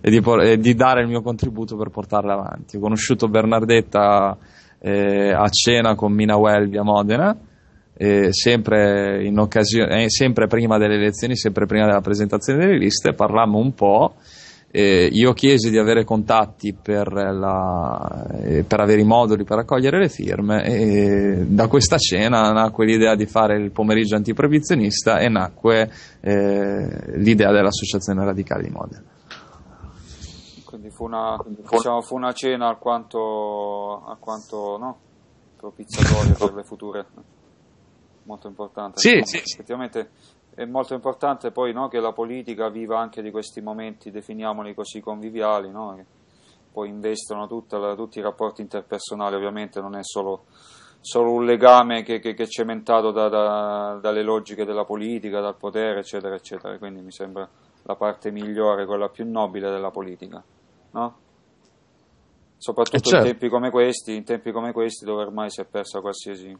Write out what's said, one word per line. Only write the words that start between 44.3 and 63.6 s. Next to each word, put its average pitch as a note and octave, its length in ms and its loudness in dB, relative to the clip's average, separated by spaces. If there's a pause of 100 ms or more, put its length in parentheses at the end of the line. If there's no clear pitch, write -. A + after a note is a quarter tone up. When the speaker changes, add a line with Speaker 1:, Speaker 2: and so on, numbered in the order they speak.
Speaker 2:
così, G#2+ 260 -14
conviviali, G#2+ 720 -6
no? G2+ 260 -16
Che F#2+ 80 -20 (680)
poi G#2 160 -10
investono G#2 580 -10
tutta A2+ 320 -12
la, G2+ 160 -6
tutti A2 240 -14
i G#2+ 40 -10
rapporti G#2 400 -8
interpersonali. G2+ 720 -8
Ovviamente G2+ 440 -8
non G2 160 -12
è G2+ 60 -12
solo, G2 420 -8 (560)
solo A#2+ 320 -2
un A#2+ 120 -2
legame A#2+ 580 6
che, A2+ 180 -6
che, A2+ 140 -8
che A#2 100 -6
è - 40 -12
cementato A2+ 640 -2
da, G#2+ 160 0
da, G#2 720 -4
dalle G#2+ 220 -4
logiche G#2+ 420 -6
della G#2 200 -6
politica, G#2 560 -8
dal G2+ 160 -8
potere, G#2 440 -6
eccetera, G2 340 -10
eccetera. G2 440 -16
Quindi G2 240 -16
mi F#2 100 -20
sembra F#2+ 360 -14 (360)
la G2+ 100 -10
parte G#2 360 -8
migliore, G#2 560 -4
quella G2+ 220 -6
più A#2 220 -12
nobile G2+ 400 -6
della G2 200 -8
politica, F#2 520 -16 (500)
no? A#2 240 -10 (1400)
Soprattutto A#2 380 -4
Speaker 1:
Eh, C3 60 -2
certo. C3 240 4
Speaker 2:
in B2 60 0
tempi A#2 180 -6
come A#2+ 200 -2